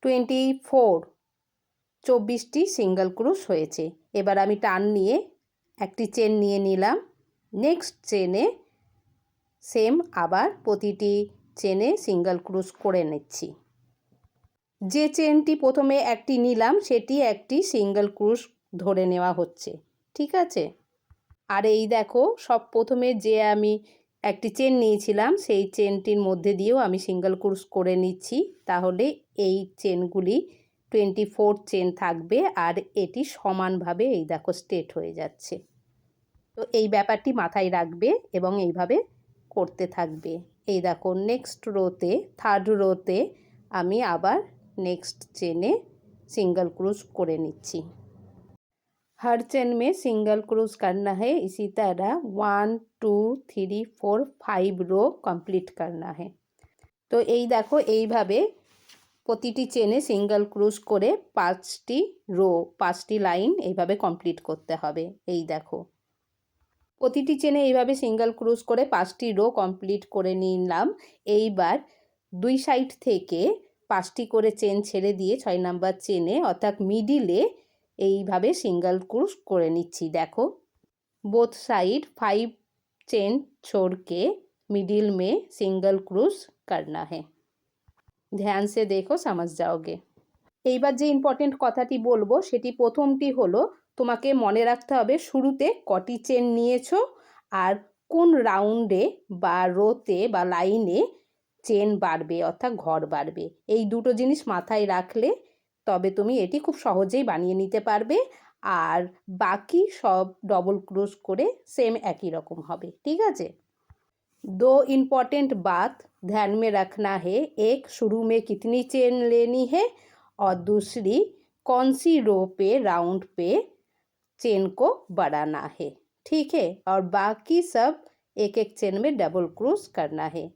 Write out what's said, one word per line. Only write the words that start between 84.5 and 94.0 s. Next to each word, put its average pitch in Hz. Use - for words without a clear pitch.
मिडिल 202
में 196
सिंगल 190
क्रोश 214
करना 160
है। 156
ধ্যান 202
সে 226
দেখো, 196
সমঝ 170
যাওগে। 170
এইবার 254
যে 294
ইম্পর্টেন্ট 269
কথাটি 254
বলবো, 220
সেটি 247
প্রথমটি 269
হলো, 202
তোমাকে 240